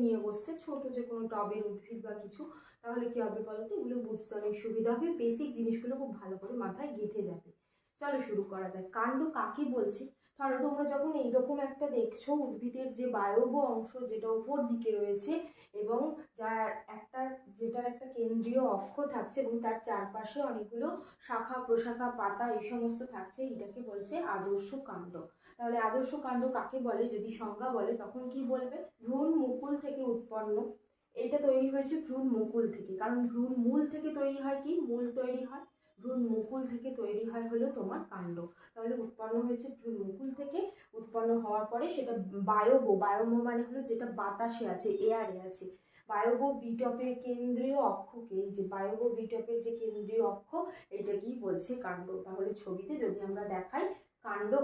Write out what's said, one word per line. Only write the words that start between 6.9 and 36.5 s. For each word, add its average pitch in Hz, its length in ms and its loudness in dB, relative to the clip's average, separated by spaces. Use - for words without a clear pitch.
গেঁথে 208 320 -2
যাবে। - 200 -10
চলো 285 280 0
শুরু 202 240 2
করা 190 220 -4
যাক। 185 120 -6
কাণ্ড 247 220 4
কাকে - 260 -2
বলছি? 208 280 0
ধরো, 269 280 2
তোমরা 285 180 2
যখন 294 180 2
এইরকম 254 360 4
একটা 277 260 -2
দেখছো, 226 340 0
উদ্ভিদের 240 420 -4
যে 247 80 -2
বায়ব 220 360 6
অংশ 226 180 -2
যেটা 220 180 -2
উপর 262 180 -2
দিকে 226 180 0
রয়েছে 202 340 0
এবং 233 200 2
যার 220 280 0
একটা, 262 240 -8
যেটার 233 320 -2
একটা 262 140 -10
কেন্দ্রীয় 233 480 2
অক্ষ - 200 -4
থাকছে - 280 -6
এবং 233 140 0
তার 226 120 2
চারপাশে 208 540 -4
অনেকগুলো 233 460 -2
শাখা 247 380 -2
প্রশাখা 233 420 2
পাতা 202 260 0
এই 208 140 -4
সমস্ত 233 300 0
থাকছে, 190 280 -8
এটাকে 202 260 -8
বলছে 202 260 -6
আদর্শ 196 340 0
কাণ্ড। 175 240 -10
তাহলে 233 200 0
আদর্শ 233 340 2
কাণ্ড 247 180 0
কাকে - 200 -4
বলে, 220 160 2
যদি 208 140 -4
সংজ্ঞা 220 380 -4
বলে 208 140 2
তখন 254 200 -8
কি 269 80 -4
বলবে? 254 240 -2
ভ্রূণ 269 260 2
মুকুল 277 300 0
থেকে 277 180 -2
উৎপন্ন। 220 440 -2
এটা - 300 2
তৈরি 262 280 8
হয়েছে 277 220 0
ভ্রূণ 262 200 0
মুকুল 220 280 2
থেকে, 190 160 -8
কারণ 240 180 2
ভ্রূণ 240 200 2
মূল 294 160 6
থেকে 302 160 -2
তৈরি 277 260 2
হয় 277 180 0
কি? 294 80 -2
মূল 240 160 0
তৈরি 254 300 -2
হয়, 285 160 -12
ভ্রূণ 247 200 0
মুকুল 226 280 0